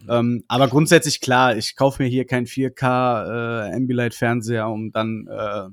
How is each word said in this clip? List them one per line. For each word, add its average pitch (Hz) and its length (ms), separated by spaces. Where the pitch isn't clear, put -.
Ähm, 117 380
aber 127 220
grundsätzlich 151 520
klar, 127 340
ich - 200
kauf 135 240
mir 135 80
hier 127 180
keinen 123 220
vier 131 240
K, 117 960
äh, 85 60
Ambilight-Fernseher, 120 920
um 110 240
dann, 110 360
äh, 104 460